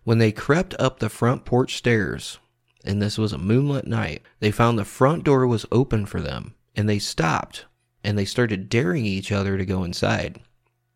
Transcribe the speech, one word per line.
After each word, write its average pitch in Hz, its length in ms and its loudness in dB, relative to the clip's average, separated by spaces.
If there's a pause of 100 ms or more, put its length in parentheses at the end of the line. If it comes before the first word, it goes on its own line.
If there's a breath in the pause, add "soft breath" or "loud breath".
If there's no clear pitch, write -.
When 113 140 4
they 110 140 6
crept 175 460 0
up 127 200 0
the 107 120 -2
front - 340 0
porch - 320 0
stairs, 107 640 -2 (460)
and 101 160 -2
this 104 180 -2
was 107 140 0
a - 60 -6
moonlit 131 480 0
night, 113 360 -4 (180 soft breath)
they 107 100 2
found 117 280 4
the 98 60 -2
front 151 380 2
door 131 240 4
was 117 240 0
open 110 360 2
for 92 140 -6
them, 71 340 -8 (200)
and 107 140 0
they 104 100 2
stopped, - 680 -4 (360)
and 104 140 -2
they 98 80 0
started 107 460 -2
daring 139 340 0
each 98 260 -4
other 98 280 0
to 95 80 -2
go 92 180 -2
inside. 90 560 -4 (560)